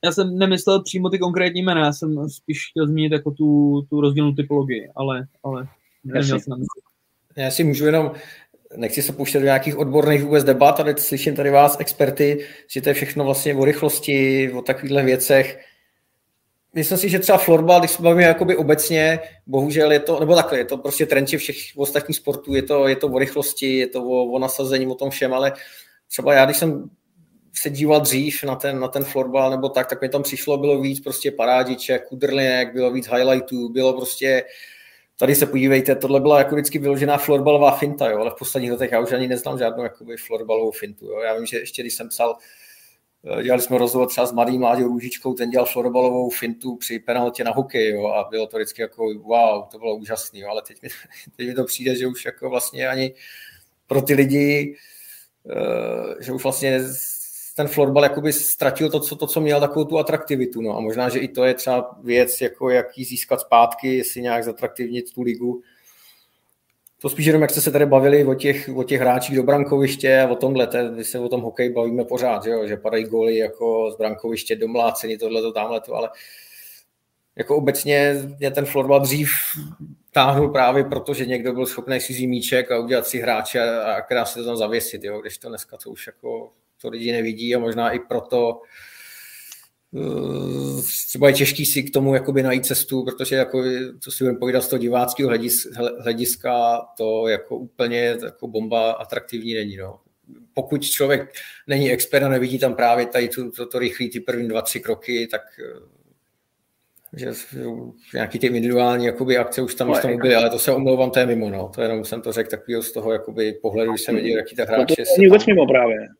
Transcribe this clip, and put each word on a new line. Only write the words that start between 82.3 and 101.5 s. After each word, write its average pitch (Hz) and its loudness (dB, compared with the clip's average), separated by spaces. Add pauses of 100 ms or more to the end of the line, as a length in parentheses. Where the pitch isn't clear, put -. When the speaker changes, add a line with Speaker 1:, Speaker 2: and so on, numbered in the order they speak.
Speaker 3:
a 120 0
udělat 120 -2
si 127 -4
hráče 113 -2
a, 113 -2
a 98 -4
krásně 120 -4
to 117 -6
tam 120 -4
zavěsit, 107 -4
jo, 104 -10
když 110 -14
to 123 -16
dneska 110 -16
to - -20
už - -16
jako 117 -12 (300)
to 120 -10
lidi 117 -6
nevidí 117 -2
a 120 2
možná 117 -2
i 123 -4
proto, 120 -2 (1300)
eh, - -6 (260)
třeba 139 2
je 139 6
těžký 139 0
si 139 -2
k 143 -10
tomu 135 2
jakoby 135 0
najít 127 0
cestu, 127 -4
protože 127 -4
jako, 131 -2 (360)
co - -14
si - -4
budeme 123 -2
povídat 123 0
z - -6
toho 131 -2
diváckého 123 0
hledis-, 117 -2
hle-, 120 -4 (120)
hlediska, 117 -2 (160)
to 110 -2
jako 113 -4
úplně 120 -4
jako - -14
bomba 113 -2
atraktivní 117 -8
není, 104 -8
no. 98 -14 (540)
Pokud - -4
člověk 139 -2 (340)